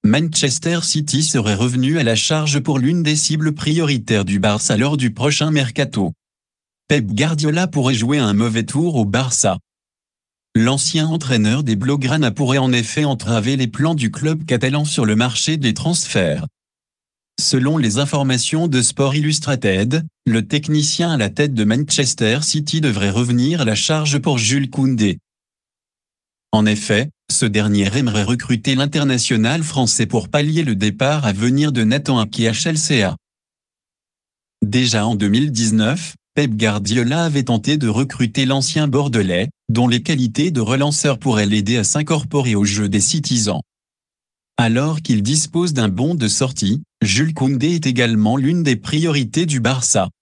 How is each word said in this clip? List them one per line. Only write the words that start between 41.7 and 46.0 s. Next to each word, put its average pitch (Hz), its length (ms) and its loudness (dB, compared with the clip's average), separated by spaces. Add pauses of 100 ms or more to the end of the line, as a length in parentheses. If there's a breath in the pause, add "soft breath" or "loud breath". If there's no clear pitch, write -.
à 101 60 0
s'incorporer 147 680 0
au 101 100 4
jeu 101 260 0
des 101 100 2
Citizens. 117 640 -2 (960)
Alors 135 420 0
qu'il 113 220 0
dispose 156 500 -2
d'un 117 160 0
bon 127 260 0